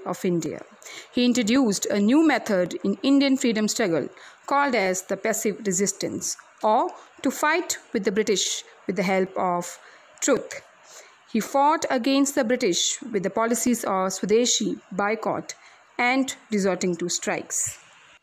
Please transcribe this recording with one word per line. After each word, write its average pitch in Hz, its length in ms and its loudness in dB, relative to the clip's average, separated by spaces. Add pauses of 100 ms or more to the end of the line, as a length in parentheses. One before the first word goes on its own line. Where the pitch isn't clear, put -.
of 180 180 -8
India. 165 400 -2 (500)
He 247 120 2
introduced 240 640 2
a 208 120 0
new 254 260 6
method 202 580 0
in 196 180 0
Indian 269 360 4
freedom 220 300 2
struggle 165 400 0 (380)
called 285 300 2
as 208 280 0
the 190 140 -4
passive 214 480 -2
resistance, - 680 -2 (260)
or 240 280 2 (320)
to 269 100 0
fight 320 460 0 (160)
with 208 100 -2
the 214 80 0
British 196 520 -2 (220)
with 185 120 -4
the 196 60 0
help 185 340 0
of 175 420 -2 (400)
truth. - 420 0 (680)
He 220 80 0
fought 285 500 2
against 269 460 2
the 285 80 2
British 226 580 0
with 214 220 -4
the 190 60 0
policies 233 540 0
of 190 280 0
Swadeshi, 214 680 0 (100)
boycott, 202 640 -4 (420)
and 262 380 0 (160)
resorting 185 460 0
to 175 100 -4
strikes. - 720 -6 (440)